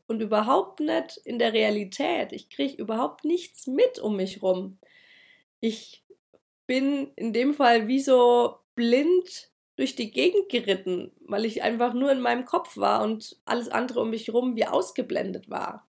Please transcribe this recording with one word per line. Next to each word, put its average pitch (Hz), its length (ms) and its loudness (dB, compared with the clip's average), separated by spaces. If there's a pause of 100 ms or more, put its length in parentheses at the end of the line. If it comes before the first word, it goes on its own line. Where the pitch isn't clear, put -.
und 226 140 -4
überhaupt 220 580 2
nicht 320 460 -2
in 240 140 -6
der 226 140 2
Realität. 208 800 0
Ich - 160 -14
krieg 277 280 -4
überhaupt 226 480 -4
nichts - 400 -4
mit 466 340 2
um 214 160 -2
mich 190 280 -4
rum. 190 340 0 (840)
Ich - 440 -6 (640)
bin 269 480 0
in 226 180 -4
dem 262 220 2
Fall 233 320 6
wie 262 120 2
so 240 600 4 (160)
blind 285 760 2 (260)
durch 269 200 -2
die 220 160 -6
Gegend 370 380 2
geritten, 190 600 -2 (100)
weil 214 240 -4
ich 226 180 -4
einfach 233 300 0
nur 269 180 2
in 262 100 0
meinem 240 240 -2
Kopf - 320 -4
war 202 260 2
und 220 420 -6
alles 233 240 -4
andere 240 320 -2
um 226 100 -2
mich 220 200 -6
rum 247 240 0
wie 214 120 0
ausgeblendet - 840 -4
war. - 440 -8